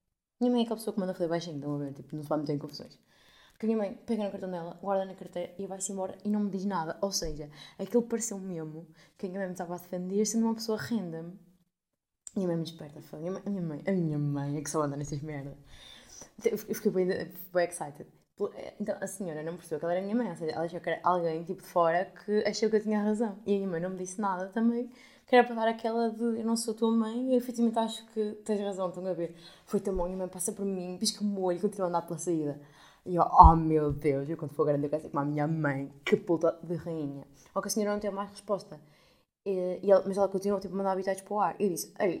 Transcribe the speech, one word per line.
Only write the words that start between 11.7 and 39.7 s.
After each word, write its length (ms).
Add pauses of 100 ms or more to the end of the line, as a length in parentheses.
E 60
a 40
mãe 100
me 60
desperta, 380
foi 180
a 20
minha 100
mãe, 140
a 40
minha 120
mãe, 260
a 40
minha 260
mãe 400
é 40
que 80
só 120
anda 160
nessas 240
merdas. 360 (800)
Então, 140
eu 240
fiquei 160
bem, 160
bem 600
excited. 400 (720)
Então, 220
a 80
senhora 340
não 140
percebeu 240
que 60
ela 80
era 80
a 20
minha 140
mãe, 120
ou 60
seja, 160
ela 140
achou 160
que 80
era 120
alguém, 440
tipo, 160
de 80
fora 420 (140)
que 180
achou 260
que 60
eu 80
tinha 180
razão. 440
E 80
a 40
minha 120
mãe 100
não 120
me 40
disse 240
nada 300
também, 400 (360)
que 80
era 140
para 80
dar 140
aquela 400
de, 120
"Eu 240
não 120
sou 160
tua 180
mãe, 400
eu 60
efetivamente 420
acho 280
que 260 (100)
tens 160
razão, 300
estão 180
a 60
ver?" 200 (320)
Foi 140
tão 160
bom, 80
a 40
minha 100
mãe 100
passa 240
por 140
mim, 340
pisca-me 380
o 60
olho 140
e 40
continua 260
a 20
andar 120
pela 180
saída. 400 (460)
E 100
eu, 80
"Oh 320
meu 380
Deus", 340
eu 80
quando 160
for 140
grande 200
eu 40
quero 140
ser 60
como 120
a 40
minha 220
mãe, 460 (100)
que 140
puta 440
de 140
rainha. 500 (300)
Ou 60
que 80
a 20
senhora 220
não 80
teve 120
mais 180
resposta. 500 (640)
E, 360